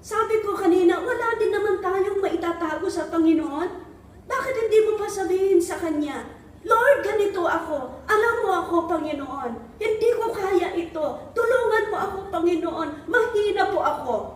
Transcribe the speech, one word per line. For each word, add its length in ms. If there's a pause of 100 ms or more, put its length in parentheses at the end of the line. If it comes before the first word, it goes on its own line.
Sabi 400
ko 160
kanina, 400
wala 400
din 160
naman 240
tayong 400
maitatago 720
sa 160
Panginoon. 640 (560)
Bakit 280 (120)
hindi 160
mo 160
pa 80
sabihin 560
sa 160
Kanya, 480 (400)
"Lord, 400
ganito 400
ako. 560
Alam 400
mo 80
ako, 240 (160)
Panginoon. 880
Hindi 300 (100)
ko 160
kaya 400
ito. 560
Tulungan 560
mo 160
ako, 140 (180)
Panginoon. 720
Mahina 640
po 80
ako." 360 (200)